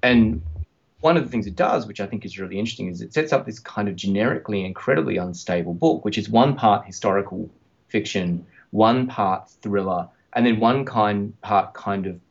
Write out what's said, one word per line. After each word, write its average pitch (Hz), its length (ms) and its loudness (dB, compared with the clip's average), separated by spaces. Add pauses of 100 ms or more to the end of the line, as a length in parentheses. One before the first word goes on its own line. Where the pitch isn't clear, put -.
And 117 400 4 (580)
one 165 160 4
of 143 80 2
the 123 60 -10
things 107 160 -2
it 95 100 -10
does, 104 300 2
which 104 140 -12
I 101 60 -4
think 101 180 -8
is 98 140 -12
really 95 200 -8
interesting, 101 300 -6
is 87 140 -8
it - 100 -14
sets 156 200 0
up 135 140 0
this 113 140 -10
kind - 280 -4
of 92 80 -6
generically 101 680 0
incredibly 135 520 -2
unstable 87 580 -4
book, 160 300 2
which 104 140 -2
is 98 100 -4
one 117 280 4
part 104 300 2
historical 98 640 -2 (380)
fiction, 90 580 -2 (240)
one 117 360 4
part 98 420 -2 (140)
thriller, 95 460 -2 (240)
and 120 120 2
then 113 160 4
one 127 240 2
kind, 104 560 -2
part - 340 0
kind 98 320 -4
of 90 120 -8 (120)